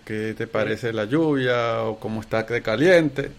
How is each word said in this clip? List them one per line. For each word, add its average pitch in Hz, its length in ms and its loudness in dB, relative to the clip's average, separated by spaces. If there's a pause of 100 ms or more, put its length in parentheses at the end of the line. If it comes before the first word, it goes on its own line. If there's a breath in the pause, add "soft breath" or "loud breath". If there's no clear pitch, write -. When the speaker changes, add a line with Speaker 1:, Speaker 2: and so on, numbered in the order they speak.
Speaker 1:
¿Qué 107 340 -6
te 113 60 -6
Speaker 2:
Sí. 113 80 -8
Speaker 1:
parece 110 400 -2
la 107 120 -2
lluvia? 123 800 0
¿O 110 160 -4
cómo 110 220 -6
está 110 240 -2
de 117 180 -4
caliente? 143 760 2